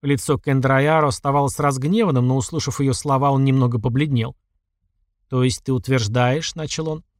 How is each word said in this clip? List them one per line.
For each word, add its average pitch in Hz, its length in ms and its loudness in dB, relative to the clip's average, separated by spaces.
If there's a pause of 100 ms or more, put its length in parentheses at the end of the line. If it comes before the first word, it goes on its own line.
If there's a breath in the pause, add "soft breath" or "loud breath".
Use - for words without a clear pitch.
Лицо 143 360 0
Кендраяро 139 680 2
оставалось 139 500 0
разгневанным, 143 680 0
но, 127 80 2
услышав 139 460 -4
ее 135 100 2
слова, 139 400 0
он 135 140 2
немного 127 340 2
побледнел. 127 560 0 (920)
«То 127 140 0
есть 127 200 -2
ты 131 100 -2
утверждаешь», — 123 800 0
начал 160 340 -6
он. 156 140 -8 (160)